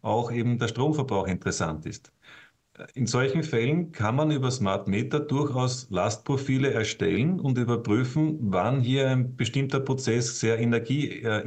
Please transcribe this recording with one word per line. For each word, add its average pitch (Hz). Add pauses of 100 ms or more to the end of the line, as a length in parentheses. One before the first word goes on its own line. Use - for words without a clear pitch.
auch 113
eben 120
der 117
Stromverbrauch 123
interessant 85
ist. - (800)
In 127
solchen 135
Fällen 151
kann 113
man 151
über 131
Smart 101
Meter 117
durchaus 127
Lastprofile 131
erstellen 110
und 131
überprüfen, 123
wann 110
hier 131
ein 127
bestimmter 131
Prozess 120
sehr 113
energie-, 120
äh, 107